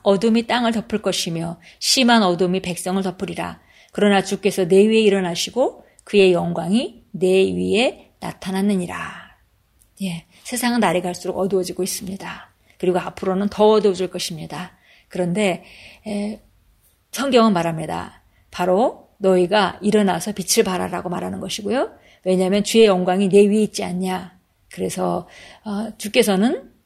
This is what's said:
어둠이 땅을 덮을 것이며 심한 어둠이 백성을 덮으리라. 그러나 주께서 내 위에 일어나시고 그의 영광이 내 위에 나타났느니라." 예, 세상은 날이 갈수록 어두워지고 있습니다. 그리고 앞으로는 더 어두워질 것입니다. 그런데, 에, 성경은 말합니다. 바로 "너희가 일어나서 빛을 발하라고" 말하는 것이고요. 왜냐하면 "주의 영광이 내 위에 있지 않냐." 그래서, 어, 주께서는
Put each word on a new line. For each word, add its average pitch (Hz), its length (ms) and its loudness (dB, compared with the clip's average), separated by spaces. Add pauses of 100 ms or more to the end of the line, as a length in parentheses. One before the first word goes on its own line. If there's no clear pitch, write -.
어둠이 220 420 2
땅을 233 240 0
덮을 220 320 -4
것이며 170 560 -4 (220)
심한 240 420 4
어둠이 180 380 0
백성을 185 420 -4
덮으리라. 175 580 -8 (300)
그러나 202 320 2
주께서 190 460 -2
내 196 180 6
위에 220 140 4
일어나시고 196 840 0 (200)
그의 190 280 4
영광이 170 800 -2
내 185 420 2
위에 185 680 -2
나타났느니라." 180 1120 -6 (720)
예, 175 240 -8 (180)
세상은 240 360 -2
날이 180 220 0
갈수록 180 360 -6
어두워지고 185 440 -2
있습니다. 190 720 -10 (240)
그리고 180 220 -2
앞으로는 185 480 -4
더 208 200 2
어두워질 196 400 2
것입니다. 165 680 -12 (320)
그런데, 180 560 -2 (420)
에, 208 340 -6 (720)
성경은 233 420 4
말합니다. 165 680 -4 (280)
바로 185 680 0
"너희가 190 640 2
일어나서 202 500 0
빛을 202 320 0
발하라고" 180 460 -4
말하는 185 300 -6
것이고요. 208 520 -6 (320)
왜냐하면 190 400 0
"주의 226 220 6
영광이 185 420 2
내 202 180 8
위에 208 160 2
있지 208 220 -4
않냐." 185 540 -6 (340)
그래서, 180 560 -4 (360)
어, 214 340 -8
주께서는 214 720 0 (160)